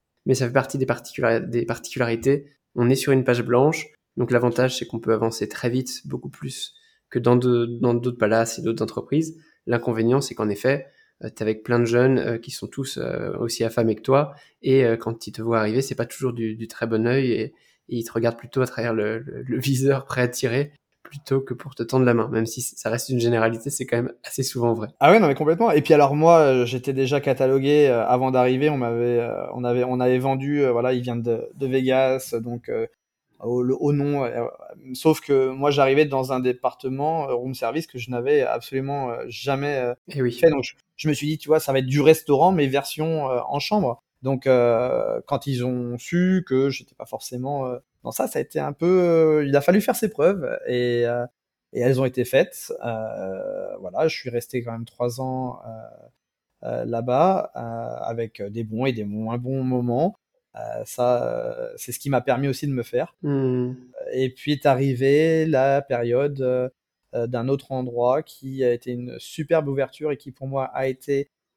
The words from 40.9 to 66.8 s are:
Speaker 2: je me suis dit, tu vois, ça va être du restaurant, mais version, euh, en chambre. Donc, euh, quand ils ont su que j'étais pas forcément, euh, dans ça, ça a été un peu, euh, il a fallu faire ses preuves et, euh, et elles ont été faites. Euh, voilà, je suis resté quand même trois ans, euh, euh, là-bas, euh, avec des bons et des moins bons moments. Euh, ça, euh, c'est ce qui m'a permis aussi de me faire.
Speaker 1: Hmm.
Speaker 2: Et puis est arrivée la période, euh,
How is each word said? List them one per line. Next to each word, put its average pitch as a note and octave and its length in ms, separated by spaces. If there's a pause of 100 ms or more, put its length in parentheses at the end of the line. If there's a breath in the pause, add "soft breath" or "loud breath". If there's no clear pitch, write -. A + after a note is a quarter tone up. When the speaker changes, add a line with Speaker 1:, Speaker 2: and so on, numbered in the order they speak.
Speaker 2:
je D#3 120
me D3 60
suis D3 120
dit, D#3 120
tu - 100
vois, D#3 100
ça C#3+ 140
va C3+ 60
être C3 80
du C#3+ 160
restaurant, D#3 500
mais D#3 140
version, C#3+ 640
euh, B2 180
en C#3+ 100
chambre. D3 400 (220)
Donc, C3 260
euh, A#2+ 800
quand C#3 200
ils B2 180
ont B2 320
su F3+ 500
que C3+ 220
j'étais - 260
pas - 120
forcément, C3 600
euh, B2 120 (240)
dans A#2 80
ça, A#3+ 160
ça - 120
a C#3 40
été - 180
un C#3+ 140
peu, F3+ 260
euh, D#3+ 460
il C#3 100
a C#3 60
fallu F#3+ 180
faire G#3+ 160
ses G#3+ 140
preuves E3+ 340 (220)
et, B2 400
euh, A#2+ 180 (480)
et - 80
elles B2+ 180
ont C3+ 60
été B2+ 220
faites. - 440 (140)
Euh, G2 920
voilà, G2 300
je - 100
suis C3 100
resté A#2+ 340
quand A#2 100
même A#2 120
trois B2 380
ans, B2+ 420
euh, - 1040
euh, A#2 160
là-bas, B2 720
euh, A#2 480
avec A#2 380
des G#2+ 220
bons A2 200
et C3+ 80
des A2 120
moins A2 340
bons C3 260
moments. B2+ 500 (420)
Euh, A2+ 280
ça, B2 400
euh, A#2 520
c'est - 160
ce - 60
qui C#3 120
m'a C3 100
permis C#3 280
aussi C3+ 180
de C#3+ 60
me B2 100
faire. C3 400
Speaker 1:
Hmm. B2+ 500 (400)
Speaker 2:
Et C3 180
puis D3 220
est C#3+ 140
arrivée C#3 800
la C#3 340
période, C3+ 600
euh, B2+ 280 (460)